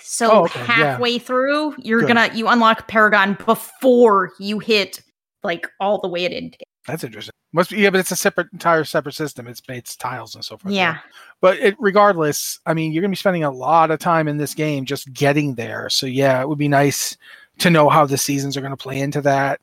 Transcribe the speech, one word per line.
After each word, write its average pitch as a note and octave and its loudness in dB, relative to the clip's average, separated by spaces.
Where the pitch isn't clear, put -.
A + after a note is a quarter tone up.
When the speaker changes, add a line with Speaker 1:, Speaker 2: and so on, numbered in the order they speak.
Speaker 1:
so - 0
Speaker 2:
Oh, G#3 8
okay, - -2
yeah. - -8
Speaker 1:
halfway A#3+ 0
through, C4+ -2
you're A3+ 0
Speaker 2:
Good. - 0
Speaker 1:
gonna, A#3 4
you A3 -4
unlock A3+ 2
Paragon G#3 4
before A3 4
you G3+ -6
hit, G#3+ -2
like, E3+ -6
all G3 0
the F#3+ -6
way F3+ -6
at F3 -4
end - -12
game. - -20
Speaker 2:
That's D#3+ -8
interesting. A2 -14
Must F3 0
be, F#3+ -6
yeah, G3+ 4
but F#3+ 2
it's F3+ -4
a F#3 -4
separate, F3+ -2
entire E3 2
separate C#3+ -4
system. C3+ -10
It's, A#2+ -18
it's B2 -12
tiles B2 -12
and A#2 -14
so A2 -14
forth. G3 -8
Speaker 1:
Yeah. F3 -2
Speaker 2:
But F#3 4
it, G3+ 2
regardless, G3 2
I E3 -2
mean, D#3+ -4
you're D#3+ -2
gonna G3+ -2
be F3+ -6
spending F3 0
a C#3+ -2
lot D#3 2
of D#3 -2
time E3 0
in D3 -4
this D3 -6
game D3+ -4
just C3+ -8
getting C#3+ 0
there. A2+ -10
So - -2
yeah, C3 2
it C3 -4
would D3+ -4
be D3 0
nice C#3+ 0
to F#3 2
know D3+ 6
how D3+ 4
the C3+ -2
seasons C#3 -4
are C#3 -6
gonna C3+ -10
play B2+ -10
into C#3+ -4
that, C#3 0